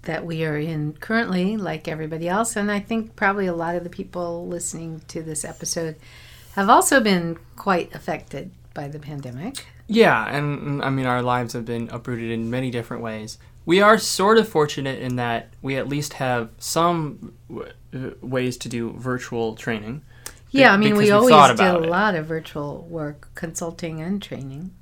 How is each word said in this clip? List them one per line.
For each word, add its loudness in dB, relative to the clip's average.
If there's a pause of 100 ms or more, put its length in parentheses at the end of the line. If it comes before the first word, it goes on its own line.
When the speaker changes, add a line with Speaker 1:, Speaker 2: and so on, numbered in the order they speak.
Speaker 1:
That -6
we -4
are -2
in -4
currently, -2
like -6
everybody -6
else, 0
and -2
I 0
think -6
probably 0
a 0
lot -2
of -4
the -10
people -8
listening -8
to -10
this -8
episode -6 (560)
have 2
also 6
been 0 (180)
quite -2
affected -10 (200)
by -10
the -12
pandemic. -12 (220)
Speaker 2:
Yeah, 6
and, -2
and, -4
I 0
mean, 0
our 2
lives 0
have -6
been -6
uprooted -6
in -4
many -4
different -6
ways. -10 (260)
We 6
are 8
sort 4
of 2
fortunate -2
in -4
that -2 (120)
we -4
at -4
least -4
have -2
some -2 (140)
w-, -12 (200)
uh, -8 (100)
ways -2
to -10
do -4
virtual -4
training. -6 (500)
Speaker 1:
Yeah, 8
Speaker 2:
be-, 8
Speaker 1:
I 4
mean, 4
we 6
Speaker 2:
because -
we've 6
Speaker 1:
always 8
Speaker 2:
thought 12
Speaker 1:
did 6
Speaker 2:
about 4
Speaker 1:
a 0
Speaker 2:
it. 0
Speaker 1:
lot 2
of -4
virtual -8
work, -10
consulting -8
and -4
training. -10 (120)